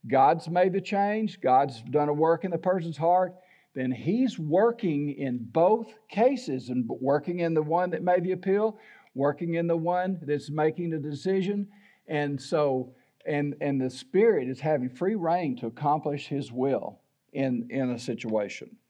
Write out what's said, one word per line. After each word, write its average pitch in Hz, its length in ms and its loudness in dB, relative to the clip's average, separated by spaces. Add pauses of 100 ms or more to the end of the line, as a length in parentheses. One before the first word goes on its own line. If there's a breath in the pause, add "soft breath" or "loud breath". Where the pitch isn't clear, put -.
God's 135 400 4
made 180 240 2
the 190 80 -2
change, 208 600 -2
God's 131 400 2
done 147 260 0
a 147 60 0
work 160 320 2
in 185 60 -2
the 170 60 -2
person's 175 380 -2
heart, 180 400 2 (400 soft breath)
then 131 160 -2
He's 196 480 0
working 165 720 2
in 131 320 -4
both 185 520 2 (140)
cases 190 640 0
and 123 180 0
working 143 540 -2
in 165 120 0
the 156 80 2
one 175 280 0
that 170 120 -4
made 180 220 2
the 185 80 -2
appeal, 202 480 0 (340 loud breath)
working 151 420 0
in 170 120 0
the 170 100 2
one 180 460 0
that's 147 260 -4
making 156 420 0
the 160 80 -4
decision. 190 680 -2 (400 soft breath)
And 147 340 -2
so, 135 520 0 (320 soft breath)
and, 147 340 -2
and 139 220 0
the 127 80 0
Spirit 185 580 2
is 131 140 -6
having 139 280 0
free 185 260 -2
reign 165 420 0
to 120 100 -6
accomplish 147 600 -2
His 139 240 -6
will 127 480 -2 (340)
in, 127 360 -2
in 127 220 -2
a 120 80 -6
situation. 110 800 -6 (120)